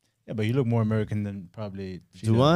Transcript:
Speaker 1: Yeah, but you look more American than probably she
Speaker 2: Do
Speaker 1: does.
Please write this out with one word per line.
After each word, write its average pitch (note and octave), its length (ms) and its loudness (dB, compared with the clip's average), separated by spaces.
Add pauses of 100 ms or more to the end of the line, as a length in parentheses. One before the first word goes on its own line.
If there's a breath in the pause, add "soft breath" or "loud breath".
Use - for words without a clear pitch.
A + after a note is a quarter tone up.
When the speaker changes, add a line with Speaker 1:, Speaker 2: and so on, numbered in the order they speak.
(280)
Speaker 1:
Yeah, - 60 -8
but G#2+ 120 -2
you A2 60 0
look B2+ 160 0
more A#2 140 2
American G#2+ 420 0
than G2 300 -10
probably G2 480 -12 (120)
she G2+ 120 -12
Speaker 2:
Do A2 100 4
Speaker 1:
does. A#2+ 60 6 (140)